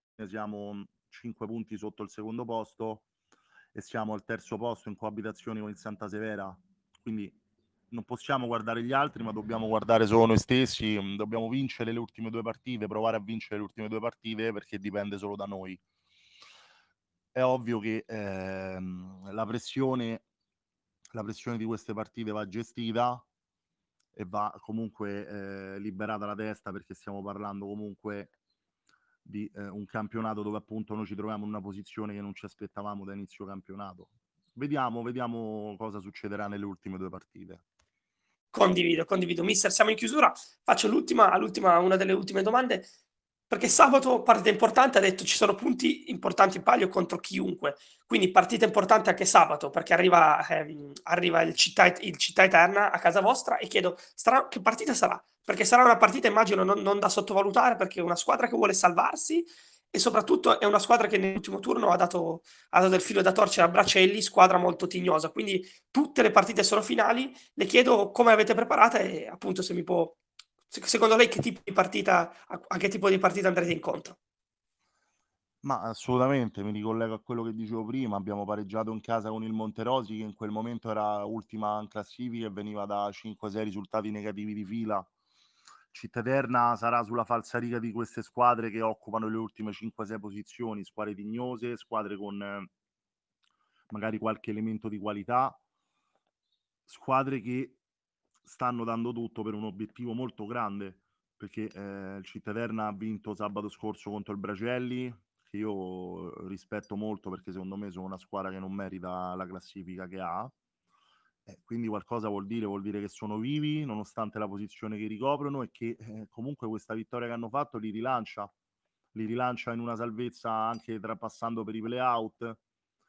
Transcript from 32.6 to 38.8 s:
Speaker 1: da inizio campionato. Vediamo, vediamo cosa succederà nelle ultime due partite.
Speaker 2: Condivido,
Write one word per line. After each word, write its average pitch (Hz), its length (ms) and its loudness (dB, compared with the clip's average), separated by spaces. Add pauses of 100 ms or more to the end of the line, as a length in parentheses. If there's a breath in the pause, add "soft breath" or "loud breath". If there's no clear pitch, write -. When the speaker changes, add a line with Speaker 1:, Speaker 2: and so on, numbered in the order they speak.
Speaker 1:
da 98 80 -14
inizio 101 320 -14
campionato. 95 640 -18 (440)
Vediamo, 127 480 -6
vediamo 113 760 -8
cosa 107 220 -10
succederà 101 480 -10
nelle 101 180 -8
ultime 95 320 -10
due 92 120 -8
partite. 90 540 -20 (880)
Speaker 2:
Condivido, 170 540 2